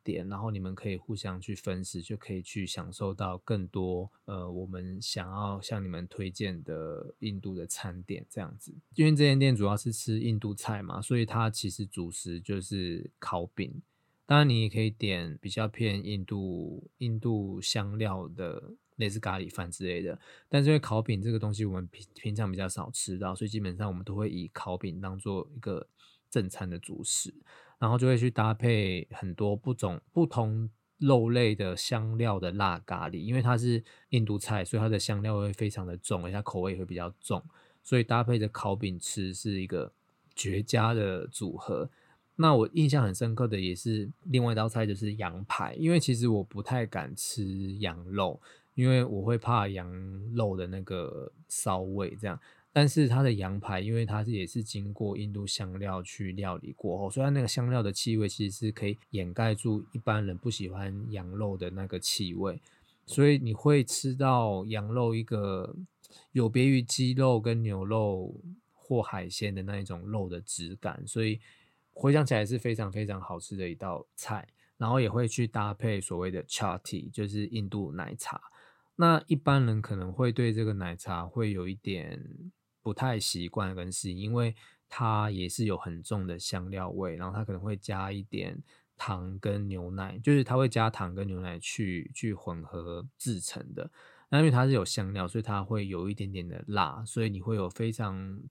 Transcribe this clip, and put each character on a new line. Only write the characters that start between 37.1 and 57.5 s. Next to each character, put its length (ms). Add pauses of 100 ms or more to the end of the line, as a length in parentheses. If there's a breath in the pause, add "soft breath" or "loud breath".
重， 240 (380 soft breath)
所 160
以 40
搭 220
配 140
着 100
烤 260
饼 240
吃 360
是 260
一 60
个 260 (420)
绝 280
佳 320
的 320
组 320
合。 320 (460 soft breath)
那 160
我 200
印 180
象 140
很 100
深 180
刻 140
的 140
也 160
是 340 (140)
另 180
外 80
一 60
道 120
菜， 160
就 80
是 220
羊 300
排， 300
因 180
为 80
其 160
实 100
我 160
不 180
太 240
敢 300
吃 320 (280)
羊 220 (140)
肉， 320 (320 loud breath)
因 160
为 140
我 180
会 160
怕 300
羊 200 (440)
肉 240
的 100
那 140
个 500 (160)
骚 360
味 380
这 60
样， 100 (360 loud breath)
但 160
是 180
它 160
的 100
羊 280
排， 180
因 160
为 100
它 200
是， 80
也 120
是 200
经 280
过 240
印 160
度 140
香 320
料 240
去 300
料 240
理 160
过 260
后， 100
所 140
以 0
它 80
那 100
个 60
香 240